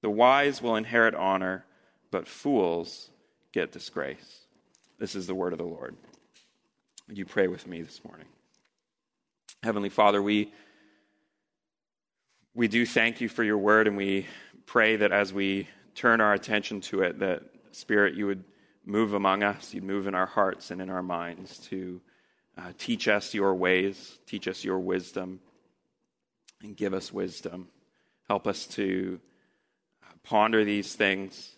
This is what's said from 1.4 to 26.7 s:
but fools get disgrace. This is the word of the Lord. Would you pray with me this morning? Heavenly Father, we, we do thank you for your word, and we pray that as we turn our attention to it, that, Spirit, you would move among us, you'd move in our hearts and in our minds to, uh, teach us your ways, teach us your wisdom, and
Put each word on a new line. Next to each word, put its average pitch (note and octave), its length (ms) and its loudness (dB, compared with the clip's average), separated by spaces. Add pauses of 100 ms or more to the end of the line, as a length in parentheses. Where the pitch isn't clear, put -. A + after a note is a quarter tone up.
but F#2 180 -4
fools F2 840 -2 (420)
get D#2+ 200 -2
disgrace. - 720 -12 (520)
This - 160 -10
is F#2+ 120 -10
the F#2 80 -6
word F2+ 180 -2
of E2 60 -8
the E2+ 60 -6
Lord. E2 320 -12 (1120)
Would G#2 100 -12
you F#2+ 60 -6
pray F#2+ 240 2
with F2+ 180 -8
me E2+ 160 -10
this - 220 -18
morning? D#2+ 240 -20 (1300)
Heavenly G#2 260 -2
Father, G2+ 340 4
we, G#2 300 0 (2000)
we A#2 140 2
do A#2 180 2
thank A#2 340 2
you A#2+ 80 -2
for - 140 -2
your G#2+ 160 2
word, G#2+ 300 6
and G2+ 80 -2
we G2 300 -2 (400)
pray A2 300 4
that G2+ 160 4
as G2 200 2
we G2 360 -2 (260)
turn A2+ 260 4
our G#2+ 120 6
attention G#2 500 -2
to F#2+ 200 -2
it, F2 160 -2
that, F#2 240 -2 (300)
Spirit, G#2 420 0
you G#2 120 -4
would F#2+ 180 -6 (400)
move G#2 300 0
among G2 280 4
us, G#2 320 -2
you'd F#2+ 80 -8
move G2 240 -4
in G2 80 -6
our F#2 120 0
hearts - 440 -2
and F2+ 100 -10
in F#2 100 -8
our F#2 120 -4
minds F2 560 -8
to, F#2 420 -10 (560)
uh, F2+ 220 -16
teach A2+ 300 -2
us G#2 260 0
your G2 200 2
ways, F#2 720 0
teach - 200 -8
us - 160 -8
your F#2+ 160 -2
wisdom, F#2 640 -6 (1200)
and G#2 140 -16